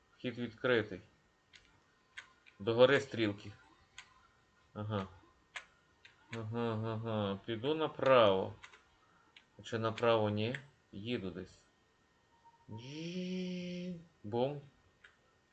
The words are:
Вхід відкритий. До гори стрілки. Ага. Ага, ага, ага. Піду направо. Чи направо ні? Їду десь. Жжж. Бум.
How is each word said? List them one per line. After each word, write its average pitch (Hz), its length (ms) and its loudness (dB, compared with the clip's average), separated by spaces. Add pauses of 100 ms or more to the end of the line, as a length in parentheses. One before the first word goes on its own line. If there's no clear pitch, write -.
(120)
Вхід 120 260 -8
відкритий. 110 640 0 (1600)
До 104 140 0
гори 127 260 8
стрілки. 104 540 -4 (1200)
Ага. 104 340 -4 (1300)
Ага, 117 400 -4
ага, 110 200 -2
ага. 107 520 -2
Піду 117 300 -2
направо. 113 800 6 (1080)
Чи - 160 -4
направо 110 500 2
ні? 110 300 -2 (320)
Їду 98 400 -6
десь. 92 280 -12 (1120)
Жжж. 180 1300 -8 (280)
Бум. 127 380 -2 (920)